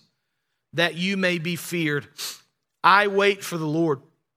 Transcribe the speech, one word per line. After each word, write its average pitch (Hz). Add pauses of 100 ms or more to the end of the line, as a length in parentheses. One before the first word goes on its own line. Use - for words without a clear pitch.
(760)
that 165
you 185
may 180
be 170
feared. 151 (760)
I 196
wait 196
for 175
the 156
Lord. 151 (360)